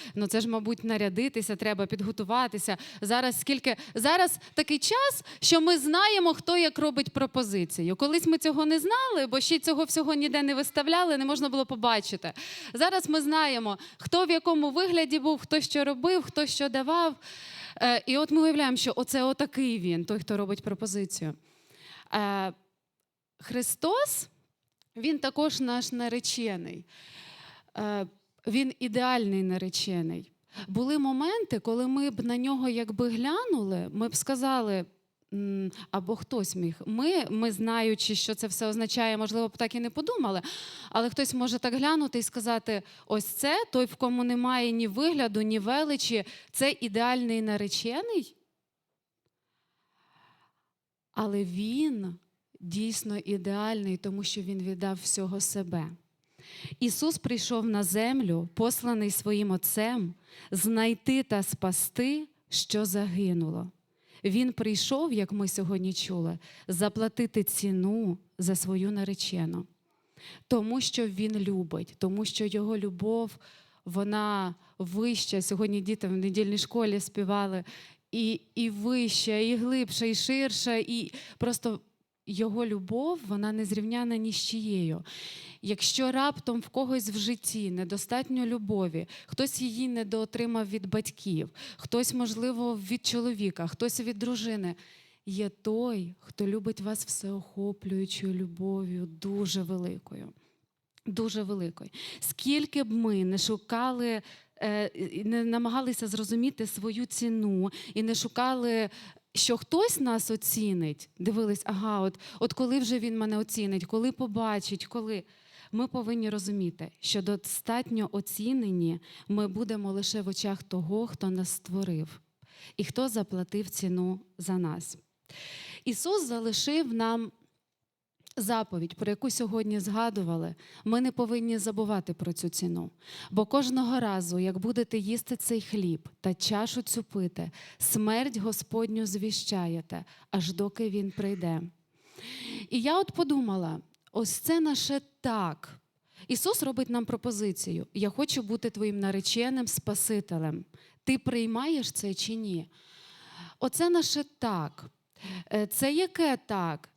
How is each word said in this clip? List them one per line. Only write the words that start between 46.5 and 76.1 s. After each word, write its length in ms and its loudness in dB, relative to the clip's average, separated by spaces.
це 280 2
ідеальний 640 2
наречений?» 920 -2
Але 320 0
він 720 -2
дійсно 580 -2
ідеальний, 800 -2
тому 280 -4
що 180 -4
він 200 -4
віддав 400 -2
всього 380 -2
себе. 480 -2
Ісус 380 2
прийшов 480 0
на 160 2
землю, 720 2
посланий 560 2
своїм 400 0
Отцем, 640 0
знайти 720 2
та 200 0
спасти, 840 0
що 360 0
загинуло. 840 0
Він 280 4
прийшов, 600 0
як 200 0
ми 160 0
сьогодні 440 0
чули, 460 -2
заплатити 760 0
ціну 720 0
за 160 2
свою 360 0
наречену. 760 -2
Тому 320 2
що 260 0
він 320 0
любить, 600 -2
тому 260 0
що 200 -2
його 340 0
любов, 520 -2
вона 680 0
вища. 640 0
Сьогодні 380 0
діти 280 -2
в 40 0